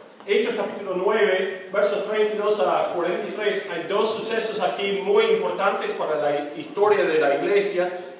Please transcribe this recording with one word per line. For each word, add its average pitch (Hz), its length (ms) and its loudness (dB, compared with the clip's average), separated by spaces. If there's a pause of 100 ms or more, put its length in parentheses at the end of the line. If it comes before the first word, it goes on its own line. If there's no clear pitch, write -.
(260)
Hechos 220 280 2
capítulo 196 420 -6
nueve, 196 760 0
versos - 380 0
treinta 214 240 0
y 202 40 -2
dos 208 220 0
a - 340 2
cuarenta 180 320 -2
y 185 60 -8
tres, 196 400 -2
hay 165 160 -6
dos 208 280 0
sucesos 220 440 -4
aquí 196 420 -2
muy 202 220 4
importantes 196 680 0
para 156 240 -2
la 147 140 0
hi-, 147 300 -4
historia 196 440 2
de 156 140 2
la 143 180 4
iglesia. 180 540 0 (300)